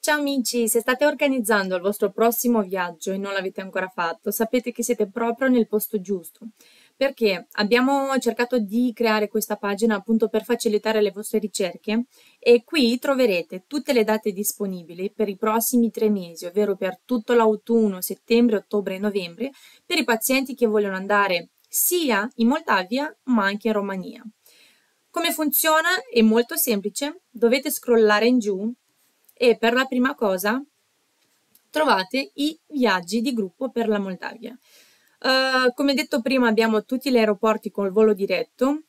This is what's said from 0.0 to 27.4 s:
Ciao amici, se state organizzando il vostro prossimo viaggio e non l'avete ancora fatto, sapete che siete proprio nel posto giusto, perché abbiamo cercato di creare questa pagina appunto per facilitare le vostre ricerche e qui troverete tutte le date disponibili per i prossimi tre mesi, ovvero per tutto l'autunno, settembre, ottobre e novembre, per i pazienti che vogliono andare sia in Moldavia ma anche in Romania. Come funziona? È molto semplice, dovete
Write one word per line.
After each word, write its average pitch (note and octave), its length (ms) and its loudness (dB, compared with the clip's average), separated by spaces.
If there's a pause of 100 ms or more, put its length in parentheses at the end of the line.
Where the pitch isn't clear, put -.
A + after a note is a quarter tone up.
Ciao D4+ 140 2
amici, B3 480 -2
se A3+ 140 0
state B3+ 220 0
organizzando A#3 720 0
il F3 60 -2
vostro G3+ 300 -2
prossimo A#3 500 0
viaggio F#3 500 -6
e G3 60 -4
non G3 160 -6
l'avete F#3+ 280 -6
ancora F#3+ 260 -6
fatto, E3+ 420 -6
sapete A3+ 420 -2
che A#3 120 -8
siete G#3+ 240 -2
proprio A#3 420 -2
nel A#3+ 180 4
posto G#3 320 -2
giusto, F#3 500 -8 (460)
perché A3+ 580 -2
abbiamo C4 680 2
cercato A#3+ 400 -2
di A3+ 340 -2
creare G#3+ 360 0
questa G#3+ 260 -4
pagina G#3 400 -2
appunto A3 320 0
per G#3+ 160 -2
facilitare A3 580 0
le G3+ 80 2
vostre G#3 300 -4
ricerche G#3 680 -4 (320)
e A#3+ 260 6
qui B3+ 360 2
troverete A3 680 0
tutte C#4+ 280 -4
le A3+ 100 4
date G#3+ 280 0
disponibili F#3 800 -8
per G#3+ 180 -4
i G3 100 -8
prossimi A3+ 520 2
tre G#3+ 220 0
mesi, F3 340 -6
ovvero G3 300 0
per F#3 280 -6
tutto A#3+ 300 -2
l'autunno, A3 680 2
settembre, A3+ 580 2
ottobre G3 400 -4
e - 20 -14
novembre, G3 540 -4 (300)
per F4 140 -2
i D4 60 2
pazienti B3+ 500 0
che A#3+ 140 0
vogliono G#3 300 0
andare F#3+ 520 0 (180)
sia B3+ 680 0
in A3+ 120 2
Moldavia C4+ 640 0 (120)
ma A3+ 220 2
anche G#3 240 -2
in A3 40 0
Romania. G3 500 -6 (840)
Come E4+ 220 -4
funziona? D#4 580 2 (180)
È A#3 140 2
molto A#3 360 2
semplice, B3 640 -4 (100)
dovete A#3+ 400 2